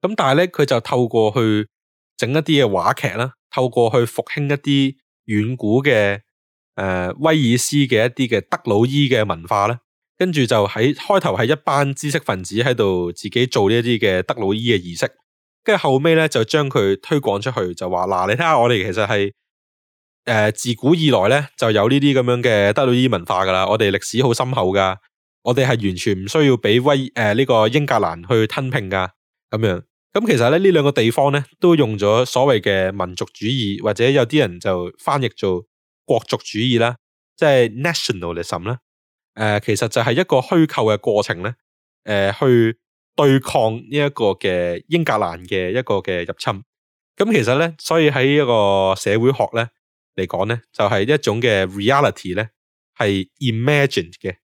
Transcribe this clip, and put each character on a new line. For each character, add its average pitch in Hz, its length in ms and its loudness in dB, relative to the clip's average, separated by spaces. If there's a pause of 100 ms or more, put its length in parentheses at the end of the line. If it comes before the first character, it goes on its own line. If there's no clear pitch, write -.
咁 190 120 -2
但 143 180 2
係 - 20 4
呢， 175 140 2
佢 151 180 0
就 127 140 0
透 123 280 0
過 110 240 2
去 107 360 0 (480)
整 120 160 -4
一 147 60 0
啲 147 260 2
嘅 107 80 0
話 92 220 0
劇 - 160 -4
啦， 120 220 -6 (160)
透 127 200 -2
過 120 220 2
去 131 80 2
復 117 280 -2
興 143 260 -4
一 143 40 0
啲 139 400 0 (300)
遠 107 280 -2
古 117 260 0
嘅， 104 400 0 (540)
呃， 92 460 -4
威 156 300 2
爾 120 60 4
斯 143 200 -2
嘅 123 300 2
一 - 20 -2
啲 127 180 -4
嘅 110 140 0
德 - 240 -6
魯 110 200 2
伊 139 240 0
嘅 117 160 2
文 85 220 -6
化 104 220 0
啦， 120 100 -4 (380)
跟 185 160 -2
住 147 120 2
就 107 220 2
喺， 120 260 0
開 196 280 0
頭 107 160 -2
係 117 160 0
一 - 20 2 (100)
班 139 300 0
知 147 160 -8
識 160 80 -2
分 95 240 -4
子 98 140 -8
喺 123 180 0
度 90 380 0
自 - 160 -12
己 120 180 0
做 104 240 2
呢 113 60 2
一 - 20 2
啲 117 220 0
嘅 92 240 0
德 - 100 -4
魯 101 180 -2
伊 117 200 -2
嘅 101 80 2
儀 87 180 -12
式， - 100 -2 (540)
跟 214 140 0
住 - 80 -4
後 135 140 2
尾 160 180 4
呢， 160 120 2
就 120 140 0
將 147 260 0
佢 98 320 0
推 151 200 -2
廣 101 200 -2
出 127 120 -6
去， 95 200 -4
就 90 160 -8
話， 90 220 -2
「嗱， 92 160 0
你 104 80 0
睇 123 40 -6
下 160 200 2
我 120 100 4
哋 110 160 2
其 101 140 -4
實 104 80 0
係， 101 260 -2 (920)
呃， 110 260 2
自 120 240 -6
古 143 220 2
以 156 160 2
來 101 160 4
呢， 139 280 0
就 113 140 0
有 107 180 2
呢 139 120 2
啲 143 140 2
咁 131 60 4
樣 123 220 0
嘅 104 300 2
德 139 120 0
魯 123 100 2
伊 127 120 2
文 98 180 -2
化 95 220 -2
㗎 95 40 0
喇， 95 200 0
我 107 80 2
哋 101 140 2
歷 98 120 -4
史 117 200 -4
好 117 100 2
深 127 160 -4
厚 98 220 -2
㗎， 95 240 0 (460)
我 123 120 0
哋 131 100 2
係 117 220 0
完 92 100 -2
全 95 280 -4
唔 - 20 -10
需 147 220 2
要 127 80 4
俾 117 260 2
威-， 139 320 0
呃， 113 200 0
呢 131 100 2
個 113 240 4
英 143 180 0
格 135 80 0
蘭 85 320 -2
去 110 220 2
吞 131 240 -6
併 98 180 -4
㗎。」 92 180 -2 (420)
咁 107 100 -6
樣。 95 220 -2 (280)
咁 226 160 -2
其 175 120 2
實 117 120 2
呢， 165 80 2
呢 196 120 4
兩 160 120 2
個 143 80 2
地 117 200 2
方 139 200 2
呢， 139 140 -2 (160)
都 175 160 4
用 113 200 0
咗 104 280 2
所 131 280 2
謂 110 80 2
嘅 95 320 0
民 90 220 -8
族 95 120 -8
主 - 180 -14
義， 107 380 -4
或 104 100 -2
者 117 160 2
有 135 160 2
啲 135 160 -2
人 90 180 -2
就 90 400 -4
翻 143 220 -2
譯 123 160 -2
做 92 300 -4 (400)
國 120 200 0
族 - 120 -4
主 - 200 -10
義 117 220 0
啦， 120 160 0 (400)
即 - 80 0
係 127 380 2
nationalism 87 840 -6
啦。 120 140 -6 (560)
呃， 107 260 -2
其 104 160 -2
實 117 100 -2
就 117 140 -2
係 117 120 0
一 175 120 0
個 143 140 2
虛 165 260 2
構 110 300 0
嘅 101 40 -4
過 104 240 0
程 90 200 -4
呢， 117 120 -6 (500)
呃， 202 280 0
去 117 460 2 (360)
對 139 240 4
抗 113 380 0
呢 123 140 -14
一 143 180 0
個 107 240 0
嘅 87 560 -2
英 165 160 0
格 147 80 -2
蘭 90 340 -4
嘅 92 240 -4
一 123 120 -4
個 107 140 -2
嘅 90 280 -4
入 90 140 -10
侵。 101 260 -8 (500)
咁 214 180 0
其 143 120 2
實 127 140 0
呢， 165 200 -2
所 165 220 0
以 147 100 4
喺 131 140 0
一 143 140 2
個 101 600 2
社 107 220 0
會 123 100 4
學 127 220 -2
呢 117 160 -4 (480)
嚟 92 100 -4
講 92 200 -4
呢， 117 120 -4 (140)
就 107 140 0
係 107 280 0
一 151 40 0
種 113 220 -2
嘅 104 260 2
reality 101 680 -2
呢， 110 140 -4 (480)
係 98 320 -2 (120)
imagined 123 800 0
嘅。 95 240 -10